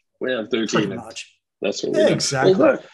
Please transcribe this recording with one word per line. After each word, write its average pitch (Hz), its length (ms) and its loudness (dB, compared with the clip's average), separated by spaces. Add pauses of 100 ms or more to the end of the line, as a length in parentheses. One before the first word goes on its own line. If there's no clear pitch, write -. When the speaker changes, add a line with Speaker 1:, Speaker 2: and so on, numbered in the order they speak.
(200)
Speaker 1:
we 127 140 -4
have 110 160 -6
thirteen." 113 180 -2 (220)
Speaker 2:
Pretty 98 120 -8
much. - 360 -18 (240)
Speaker 1:
That's - 220 -4
what - 100 -4
we - 60 2
Speaker 2:
Yeah, 311 100 6
Speaker 1:
know. 175 40 2
Speaker 2:
exactly. 143 400 2
Speaker 1:
Although, 262 260 4 (140)